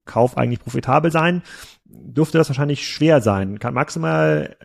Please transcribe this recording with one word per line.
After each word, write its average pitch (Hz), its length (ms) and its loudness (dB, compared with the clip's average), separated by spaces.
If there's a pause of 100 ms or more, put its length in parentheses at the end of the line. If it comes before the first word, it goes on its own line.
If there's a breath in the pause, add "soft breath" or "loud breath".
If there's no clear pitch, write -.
Kauf 120 320 0
eigentlich 120 240 -2
profitabel 131 500 0
sein, 170 320 0 (460 loud breath)
dürfte 127 480 -2
das 160 120 4
wahrscheinlich 143 380 -4
schwer 151 340 4
sein. 98 400 -2
Kann, 120 120 -6
magst 131 220 -4
du 170 60 -6
mal 156 640 0